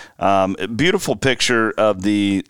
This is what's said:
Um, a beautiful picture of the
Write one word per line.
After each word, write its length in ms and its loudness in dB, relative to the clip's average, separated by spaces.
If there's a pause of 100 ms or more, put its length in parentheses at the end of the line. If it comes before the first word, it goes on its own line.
(200)
Um, 380 2
a 120 -6
beautiful 480 0
picture 600 0
of 240 2
the 480 0